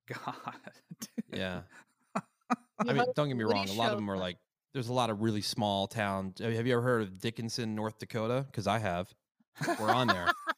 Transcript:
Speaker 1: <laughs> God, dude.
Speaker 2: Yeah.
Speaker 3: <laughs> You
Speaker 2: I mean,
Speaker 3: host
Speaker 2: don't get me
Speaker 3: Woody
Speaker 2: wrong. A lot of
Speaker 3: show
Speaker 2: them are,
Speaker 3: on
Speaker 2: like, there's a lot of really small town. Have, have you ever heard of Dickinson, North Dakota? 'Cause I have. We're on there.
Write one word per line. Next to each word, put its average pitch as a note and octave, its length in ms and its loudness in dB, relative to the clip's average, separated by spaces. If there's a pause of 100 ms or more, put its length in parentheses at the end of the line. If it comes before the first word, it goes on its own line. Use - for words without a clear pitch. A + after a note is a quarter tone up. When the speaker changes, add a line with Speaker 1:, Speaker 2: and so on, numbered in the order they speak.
Speaker 1:
<laughs> - 60 -20
God, - 480 -8 (440)
dude. - 400 -8
Speaker 2:
Yeah. F2+ 220 -2 (540)
Speaker 3:
<laughs> G#3 60 0 (640)
You A#3+ 80 2
Speaker 2:
I - 20 4
mean, C#3+ 100 4
Speaker 3:
host B3 120 0
Speaker 2:
don't D3 120 2
get C3+ 80 0
me A#2 80 0
Speaker 3:
Woody G#2 140 4
Speaker 2:
wrong. G2 120 0
A G2 40 -2
lot A#2 140 2
of A2 40 2
Speaker 3:
show G#2 40 0
Speaker 2:
them G#2 140 -2
are, G2 60 0
Speaker 3:
on F#2 60 0
Speaker 2:
like, F2+ 160 -2 (360)
there's A#2+ 140 -4
a B2 60 -2
lot B2 160 4
of G#2+ 120 0
really G#2+ 200 2
small G2 460 0
town. F#2+ 520 -2
Have, A2+ 140 0
have A#2 140 0
you B2+ 60 4
ever A#2+ 80 4
heard A#2+ 200 4
of F#2+ 180 -6
Dickinson, A2+ 560 -4
North A2 240 -4
Dakota? A#2+ 540 -2
'Cause G2 140 0
I G#2 120 4
have. F#2 340 -2 (680)
We're C4+ 120 2
on B3 160 4
there. - 200 2 (300)